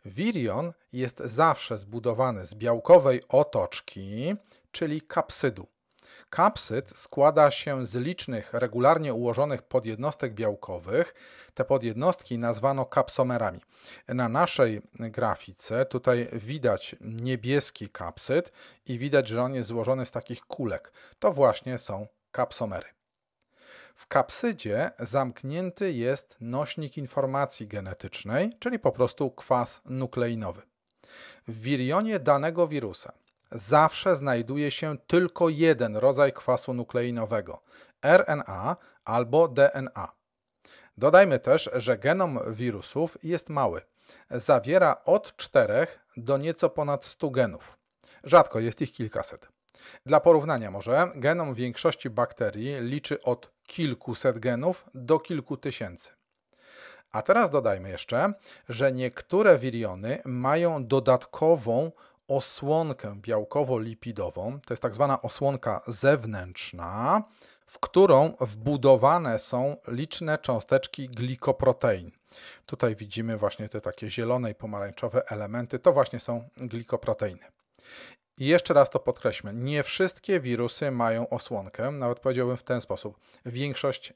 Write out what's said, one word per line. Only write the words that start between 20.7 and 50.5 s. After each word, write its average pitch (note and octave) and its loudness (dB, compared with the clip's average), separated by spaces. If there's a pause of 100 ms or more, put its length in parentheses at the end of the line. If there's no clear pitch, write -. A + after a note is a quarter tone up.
To G#3 2
właśnie B2+ 2
są G#2 -10 (240)
kapsomery. G#2+ -6 (1040)
W - -20
kapsydzie C#3 -2
zamknięty D3+ -4
jest B2+ -4
nośnik C#3+ -8
informacji C3+ -4
genetycznej, G2+ -6
czyli A#3+ -6
po C#3 2
prostu B2 0
kwas - -2
nukleinowy. A#2+ -4 (840)
W A2+ -12
wirionie C#3+ -2
danego D#3 2
wirusa B2 -8 (400)
zawsze D3+ 2
znajduje C3+ -2
się D3+ -6 (100)
tylko F3 2
jeden C#3+ 2
rodzaj C3+ 4
kwasu - -2
nukleinowego, A#2 -4 (400)
R D#3+ 8
N D3 -2
A G2+ -6 (280)
albo B2 2
D C#3 4
N C3+ -6
A. G2+ -10 (840)
Dodajmy D#3+ 8
też, - 2
że A#2 0
genom D#3 0 (120)
wirusów A#2+ -6
jest E3+ -6
mały. B2 -2 (480)
Zawiera C#3+ 4
od F#3+ 2
czterech B2 2 (180)
do B2 -2
nieco D#3+ 0
ponad C#3+ -4
stu - -6
genów. - -2 (460)
Rzadko C#3+ 6
jest A#2 -4
ich C3+ -6
kilkaset. - -8 (580)
Dla D3 6
porównania D3 4